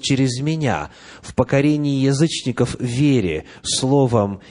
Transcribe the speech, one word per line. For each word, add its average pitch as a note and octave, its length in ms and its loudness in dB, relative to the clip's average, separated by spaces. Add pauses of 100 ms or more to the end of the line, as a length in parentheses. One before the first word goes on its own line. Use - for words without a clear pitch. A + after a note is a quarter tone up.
через C3 400 0
меня C#3 480 -2 (320)
в - 140 -18
покорении C#3 640 2
язычников C3+ 800 0
в - 40 -6
вере, A#2+ 640 0 (160)
словом A#2 880 0